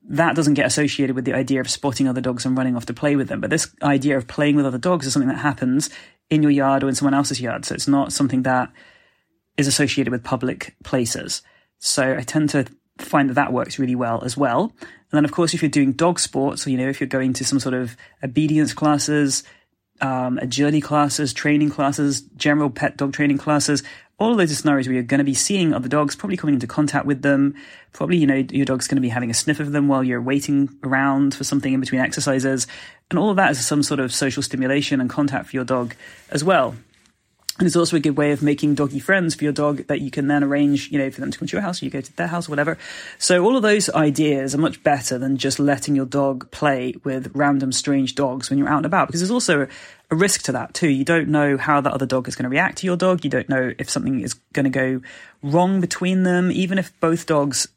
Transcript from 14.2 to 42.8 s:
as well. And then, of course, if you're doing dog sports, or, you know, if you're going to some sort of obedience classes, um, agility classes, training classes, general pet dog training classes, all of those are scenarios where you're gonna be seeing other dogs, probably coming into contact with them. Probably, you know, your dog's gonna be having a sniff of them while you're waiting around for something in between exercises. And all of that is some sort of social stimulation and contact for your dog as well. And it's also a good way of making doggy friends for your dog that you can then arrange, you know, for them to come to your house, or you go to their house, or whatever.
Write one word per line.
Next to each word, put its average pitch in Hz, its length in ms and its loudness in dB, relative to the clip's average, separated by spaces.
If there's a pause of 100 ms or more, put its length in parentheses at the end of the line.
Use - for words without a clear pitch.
as 123 120 -4
well. 139 460 0
And - 360 -6
then, 147 80 4
of 143 60 -2
course, 170 220 0
if 165 80 -2
you're 156 80 2
doing 139 240 4
dog 170 260 2
sports, - 460 -2
or, 143 40 -4
you 131 80 0
know, 131 120 -2
if 135 100 -6
you're 135 80 -2
going 131 260 0
to 127 120 -4
some 139 140 2
sort 127 160 -2
of 123 200 -4 (280)
obedience 151 500 2
classes, 147 680 0 (580)
um, 127 380 -2
agility 143 420 0
classes, 147 520 0
training 147 360 2
classes, 143 520 0
general 147 480 0
pet - 280 -4
dog 139 160 -2
training 143 240 2
classes, 147 460 0 (360)
all 226 120 2
of 233 60 4
those 170 140 4
are 143 40 0
scenarios 139 300 2
where 127 100 -2
you're 123 80 0
gonna 139 200 2
be 139 100 2
seeing 175 400 0
other - 140 -2
dogs, 147 280 0
probably 196 200 -4
coming 151 180 0
into 120 140 0
contact 143 380 0
with 139 160 -2
them. 139 340 2 (380)
Probably, 175 240 0
you 151 100 6
know, 135 240 4
your 139 140 2
dog's 131 220 -2
gonna 135 140 2
be 123 80 0
having 117 220 -2
a - 20 -2
sniff 151 280 0
of 143 100 -4
them 143 160 2
while 135 160 2
you're 123 180 0
waiting 139 480 0 (140)
around 135 500 2
for 139 120 -8
something 139 280 0
in 131 60 2
between 127 220 0
exercises. 131 640 0 (420)
And - 80 -2
all 208 120 2
of 190 80 2
that 185 140 4
is 127 140 -2
some 147 160 2
sort 139 200 0
of 127 120 -2
social 139 300 -2
stimulation 135 560 0
and 127 100 0
contact 135 380 -2
for - 80 -12
your 127 80 -2
dog 123 320 -2 (340)
as 143 140 -2
well. 139 320 2 (840)
And 185 80 4
it's 160 80 2
also 170 220 2
a - 20 4
good 143 160 0
way 147 160 2
of 147 100 0
making 147 340 2
doggy 143 240 -2
friends 180 360 0
for - 80 -6
your 147 80 0
dog 147 360 -2
that 143 120 -2
you 139 100 -6
can 139 180 -2
then 143 180 2
arrange, 143 460 2
you 147 60 -2
know, 135 140 -2
for - 80 -14
them 135 100 -6
to - 80 -8
come - 80 -8
to - 120 -6
your 208 40 -2
house, 180 200 -6
or - 40 -8
you - 60 -6
go - 80 -6
to - 160 -12
their 175 120 -4
house, 170 200 -6
or 151 60 -8
whatever. 143 240 -2 (400)